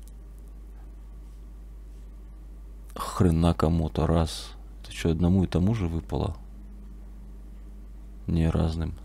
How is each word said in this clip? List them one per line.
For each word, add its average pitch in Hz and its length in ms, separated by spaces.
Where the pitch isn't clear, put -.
Хрена 85 580
кому-то 78 540
раз. 82 420
Это - 100
чё, - 200
одному 87 320
и - 20
тому 90 280
же 104 120
выпало? 80 500
Не 82 240
разным. 80 440